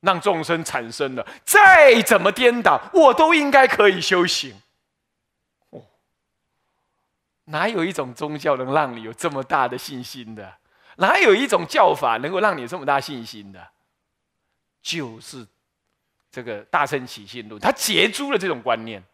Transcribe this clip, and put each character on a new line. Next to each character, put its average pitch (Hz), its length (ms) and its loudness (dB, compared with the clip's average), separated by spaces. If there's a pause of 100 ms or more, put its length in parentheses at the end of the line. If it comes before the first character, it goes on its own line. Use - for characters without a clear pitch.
让 180 200 0
众 165 240 -2
生 165 180 -2
产 120 300 -8
生 135 220 -6
了， 120 120 -10 (180)
再 330 580 8
怎 208 180 2
么 185 100 0
颠 240 320 0
倒， 160 180 2 (120)
我 320 220 6
都 320 180 4
应 294 180 2
该 269 160 6
可 208 220 2
以 190 120 0
修 180 260 0
行。 123 340 -8 (1080)
哦， 120 120 -20 (1600)
哪 160 240 -4
有 190 160 -2
一 190 80 -4
种 131 220 -8
宗 151 240 -8
教 147 180 -2
能 127 160 -6
让 139 240 -2
你 113 60 -16
有 110 100 -14
这 170 160 -6
么 143 140 -6
大 131 260 -2
的 123 80 -8
信 127 260 -12
心 117 320 -16
的？ 98 220 -20 (400)
哪 226 220 0
有 277 160 6
一 269 120 -2
种 175 200 -2
教 - 280 2
法 120 220 -2
能 143 160 -6
够 190 80 -4
让 202 160 0
你 131 60 -10
有 123 40 -12
这 170 120 -12
么 135 80 -10
大 143 140 0
信 127 260 -12
心 101 260 -20
的？ 90 160 -20 (1120)
就 123 400 -10
是 123 240 -20 (840)
这 127 100 -14
个 113 180 -10 (120)
大 147 160 0
乘 139 180 -6
起 110 220 -18
信 110 220 -16
论， 107 120 -18
它 254 120 0
结 208 360 0
诸 277 220 -6
了 240 80 0
这 185 80 -4
种 135 160 -6
观 113 220 -2
念。 107 180 -14 (120)